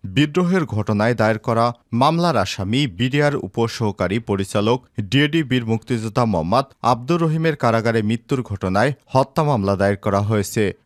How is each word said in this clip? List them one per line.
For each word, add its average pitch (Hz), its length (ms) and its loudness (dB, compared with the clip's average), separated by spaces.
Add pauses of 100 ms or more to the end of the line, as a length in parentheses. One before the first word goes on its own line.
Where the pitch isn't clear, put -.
(160)
বিদ্রোহের 170 500 2
ঘটনায় 107 540 0
দায়ের 107 280 2
করা 117 180 2 (360)
মামলার 160 440 2
আসামি 107 360 -2 (180)
বিডিআর 143 360 0 (120)
উপসহকারী 104 720 -2 (120)
পরিচালক 104 500 0 (300)
ডিএডি 147 400 2
বীর 127 220 0
মুক্তিযোদ্ধা 113 540 -2
মোহাম্মদ 95 400 0 (260)
আব্দুর 131 340 0
রহিমের 160 380 0
কারাগারে 113 460 2
মৃত্যুর 123 400 -2
ঘটনায় 101 420 0 (220)
হত্যা 135 360 0
মামলা 101 260 2
দায়ের 98 300 2
করা 98 240 2
হয়েছে। 107 340 0 (220)